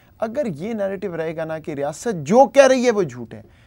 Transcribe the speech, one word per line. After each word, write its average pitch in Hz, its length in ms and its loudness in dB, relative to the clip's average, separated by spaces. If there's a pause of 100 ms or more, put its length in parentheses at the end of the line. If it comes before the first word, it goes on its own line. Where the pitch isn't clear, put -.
(200)
अगर 233 280 -4
ये 180 260 -6
नैरेटिव 196 400 -4
रहेगा 160 300 -6
ना 160 140 -8
कि 156 160 -8
रियासत 143 380 -4
जो 185 340 4
कह 269 200 6
रही 254 180 4
है, 247 60 4
वो 202 140 0
झूठ 123 300 -10
है, 107 100 -18 (220)